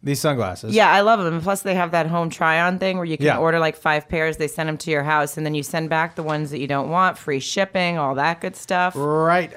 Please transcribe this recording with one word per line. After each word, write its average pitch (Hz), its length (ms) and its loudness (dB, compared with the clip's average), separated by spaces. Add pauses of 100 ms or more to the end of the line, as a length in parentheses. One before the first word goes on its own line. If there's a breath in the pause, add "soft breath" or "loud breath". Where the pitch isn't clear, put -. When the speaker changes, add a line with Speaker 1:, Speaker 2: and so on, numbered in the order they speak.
Speaker 1:
these 139 200 -2
sunglasses. 110 540 -2
Speaker 2:
Yeah, 180 160 6
I 196 100 6
love 214 220 4
them. 165 180 -2
Plus, 190 200 -2
they 190 140 -2
have 175 160 0
that 165 160 2
home 165 220 -2
try-on 170 500 2
thing 190 180 0
where 175 80 -4
you 160 120 -4
can 139 80 0
Speaker 1:
Yeah. 147 120 4
Speaker 2:
order, 165 220 2
like, 160 180 0
five 151 320 0
pairs. 160 280 0
They 156 100 -2
send 156 220 -4
'em 156 100 -4
to - 120 -4
your 147 120 0
house, 151 340 0
and 156 80 -4
then 151 100 -2
you 147 80 -2
send 160 260 -4
back 165 260 -2
the 170 80 -8
ones 151 280 -4
that 147 80 -8
you 139 80 -6
don't 139 220 -2
want. 180 280 2
Free 139 240 -4
shipping, 180 560 -2
all 139 180 -2
that 160 260 0
good 185 160 -8
stuff. 180 400 0
Speaker 1:
Right. 160 600 2